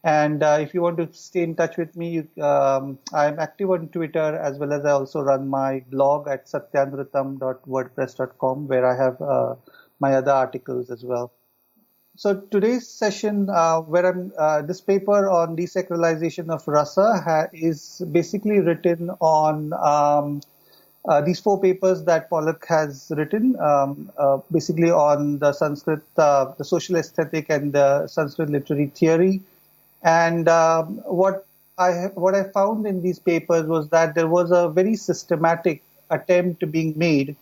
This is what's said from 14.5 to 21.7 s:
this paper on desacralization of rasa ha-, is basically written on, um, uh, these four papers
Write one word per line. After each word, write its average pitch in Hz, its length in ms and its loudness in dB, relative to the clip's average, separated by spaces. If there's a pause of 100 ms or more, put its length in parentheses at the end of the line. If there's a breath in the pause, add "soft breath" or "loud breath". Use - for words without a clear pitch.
this 170 180 -8
paper 196 480 2
on 165 260 0
desacralization 170 960 -2
of 156 180 -6
rasa 151 560 2
ha-, 160 300 0
is 160 480 -6 (100)
basically 202 480 0
written 170 600 0
on, 156 540 2
um, 147 680 2 (680 soft breath)
uh, 147 140 4
these 175 180 -2
four 196 220 0
papers 185 440 0